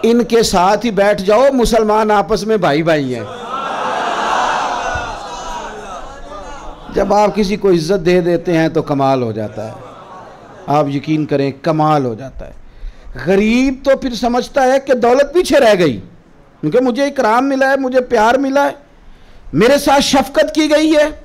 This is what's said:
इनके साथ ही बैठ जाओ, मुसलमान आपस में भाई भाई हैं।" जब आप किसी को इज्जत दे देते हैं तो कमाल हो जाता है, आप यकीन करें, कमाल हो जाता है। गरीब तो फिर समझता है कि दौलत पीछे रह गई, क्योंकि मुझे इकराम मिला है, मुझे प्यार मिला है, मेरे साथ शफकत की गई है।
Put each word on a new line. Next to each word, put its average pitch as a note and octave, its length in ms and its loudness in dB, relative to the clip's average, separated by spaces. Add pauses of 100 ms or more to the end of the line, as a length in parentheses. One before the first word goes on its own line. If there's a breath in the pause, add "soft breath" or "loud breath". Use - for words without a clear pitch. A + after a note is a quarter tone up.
इनके A3+ 380 2
साथ G3+ 400 2
ही A#3+ 80 0
बैठ G3+ 300 2
जाओ, G#3+ 300 4
मुसलमान A3 600 2
आपस G3+ 320 0
में A3 160 0
भाई D#3 240 2
भाई D3+ 280 0
हैं।" A#2 120 -6 (3750)
जब G3 200 -2
आप G#3 200 2
किसी G#3 220 -2
को G3 160 2
इज्जत F3 300 0
दे F3+ 200 2
देते E3+ 300 0
हैं D#3+ 200 0
तो D#3+ 120 0
कमाल C3+ 380 0
हो A2+ 100 -4
जाता G#2+ 300 -8
है, A2 120 -12 (960)
आप D3 200 2
यकीन D3+ 360 -2
करें, C#3 340 -2
कमाल D#3 440 0
हो A#2+ 120 -4
जाता - 280 -14
है। - 180 -18 (560 soft breath)
गरीब A3 680 0
तो C4+ 120 4
फिर C4 200 -6
समझता B3 480 -2
है C4 160 4
कि C4+ 160 0
दौलत B3 380 2
पीछे E4 240 4
रह A3+ 180 6
गई, D#3+ 200 2 (680)
क्योंकि D3+ 200 2
मुझे C4 240 0
इकराम B3+ 400 0
मिला C4+ 240 2
है, C#4 80 4
मुझे C4 240 0
प्यार A#3+ 380 2
मिला C#4 240 2
है, C#4+ 120 -2 (760 soft breath)
मेरे A#3+ 240 6
साथ C#4+ 240 4
शफकत C#4 520 0
की D#4 140 0
गई D4+ 220 2
है। D4+ 200 4 (140)